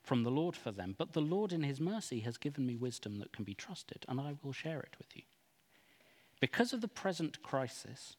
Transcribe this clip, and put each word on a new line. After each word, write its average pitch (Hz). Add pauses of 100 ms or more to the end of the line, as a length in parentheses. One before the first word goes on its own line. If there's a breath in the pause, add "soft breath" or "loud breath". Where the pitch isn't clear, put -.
from 120
the 120
Lord 160
for -
them, 95
but -
the 160
Lord 180
in 165
his 139
mercy 175
has 117
given 143
me 120
wisdom 117
that -
can 110
be 98
trusted, -
and 127
I 143
will 139
share 160
it -
with -
you. - (1160 loud breath)
Because 240
of 226
the 226
present 165
crisis -